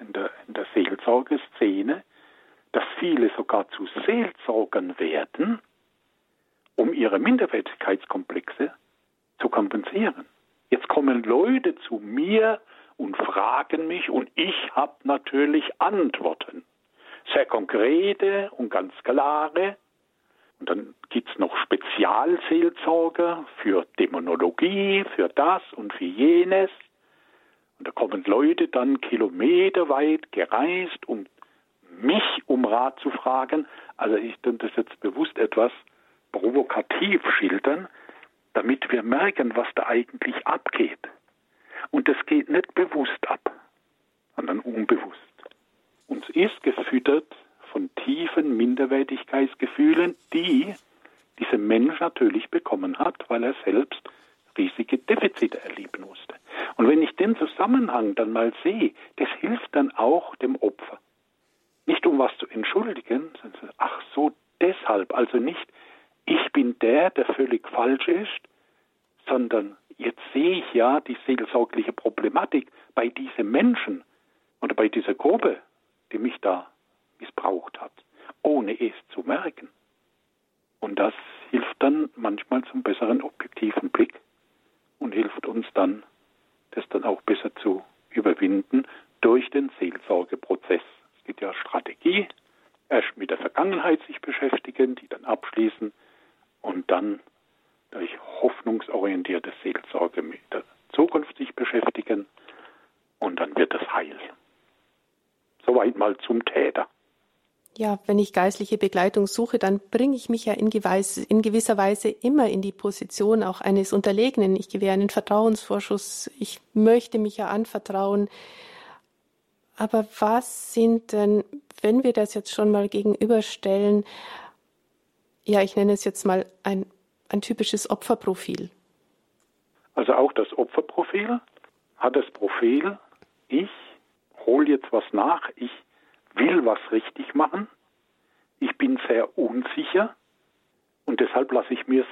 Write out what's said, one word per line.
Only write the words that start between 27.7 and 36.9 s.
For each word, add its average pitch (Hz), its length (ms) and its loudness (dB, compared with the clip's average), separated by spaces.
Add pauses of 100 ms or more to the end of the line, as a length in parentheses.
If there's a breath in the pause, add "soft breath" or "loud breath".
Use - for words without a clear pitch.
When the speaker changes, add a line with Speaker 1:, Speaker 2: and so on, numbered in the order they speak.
Speaker 1:
Und - 100 -12
da - 40 -10
kommen - 320 -4
Leute 147 440 2
dann 127 320 0
kilometerweit 156 1300 2
gereist, 165 760 -2
um 104 200 -6 (720 soft breath)
mich 151 240 2 (220)
um 127 180 2
Rat 120 360 2
zu 139 100 -4
fragen. 131 560 0 (300 loud breath)
Also 107 200 0
ich 113 240 -4
tue 120 140 0
das 113 220 -6
jetzt - 240 -4
bewusst 107 380 -4
etwas 113 340 2 (600 soft breath)
provokativ 127 920 0 (160)